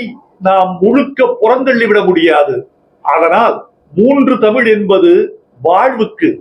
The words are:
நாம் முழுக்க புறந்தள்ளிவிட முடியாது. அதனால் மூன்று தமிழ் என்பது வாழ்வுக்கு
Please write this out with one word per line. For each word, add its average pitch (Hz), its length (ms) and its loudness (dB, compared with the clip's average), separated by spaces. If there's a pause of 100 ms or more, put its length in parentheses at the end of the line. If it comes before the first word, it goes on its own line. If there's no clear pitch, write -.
(400)
நாம் 190 380 0
முழுக்க 247 560 0
புறந்தள்ளிவிட 226 680 0
முடியாது. 156 520 0 (480)
அதனால் 165 520 0 (360)
மூன்று 254 460 2
தமிழ் 226 300 0
என்பது 190 440 2 (500)
வாழ்வுக்கு 196 680 -2 (100)